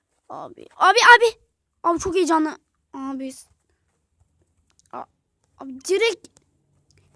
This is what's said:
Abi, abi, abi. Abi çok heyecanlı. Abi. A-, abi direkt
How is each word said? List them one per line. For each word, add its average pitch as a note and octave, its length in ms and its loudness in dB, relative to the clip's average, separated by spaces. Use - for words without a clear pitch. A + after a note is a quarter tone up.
Abi, - 460 -18
abi, G4 220 2
abi. A4+ 220 0
Abi E4 160 0
çok F4 160 -4
heyecanlı. D#4 420 0
Abi. C4+ 400 -10
A-, - 140 -16
abi C4+ 280 -16
direkt G4+ 420 -2